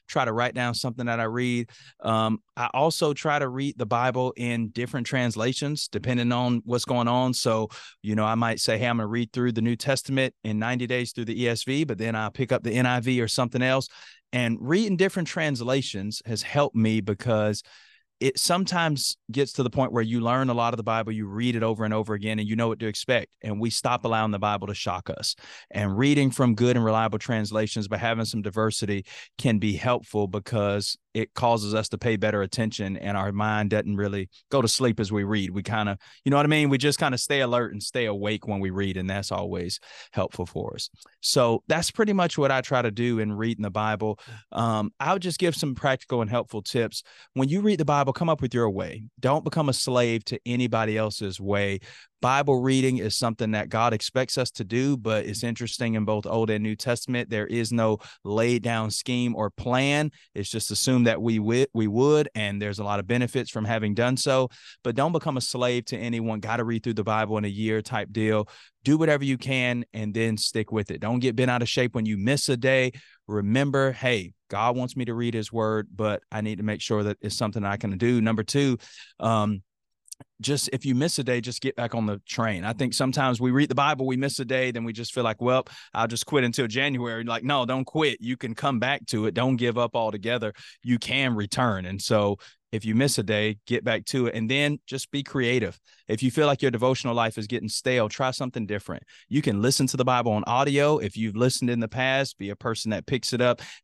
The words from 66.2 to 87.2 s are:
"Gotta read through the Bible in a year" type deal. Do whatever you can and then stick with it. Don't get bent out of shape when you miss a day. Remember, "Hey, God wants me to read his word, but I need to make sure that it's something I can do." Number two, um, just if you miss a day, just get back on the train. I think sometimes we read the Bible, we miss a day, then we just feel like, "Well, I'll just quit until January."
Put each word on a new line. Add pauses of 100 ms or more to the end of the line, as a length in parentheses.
"Gotta
read
through
the
Bible
in
a
year"
type
deal. (360)
Do
whatever
you
can
and
then
stick
with
it.
Don't
get
bent
out
of
shape
when
you
miss
a
day. (340)
Remember,
"Hey, (160)
God
wants
me
to
read
his
word,
but
I
need
to
make
sure
that
it's
something
I
can
do."
Number
two, (400)
um, (760)
just
if
you
miss
a
day,
just
get
back
on
the
train.
I
think
sometimes
we
read
the
Bible,
we
miss
a
day,
then
we
just
feel
like,
"Well, (280)
I'll
just
quit
until
January."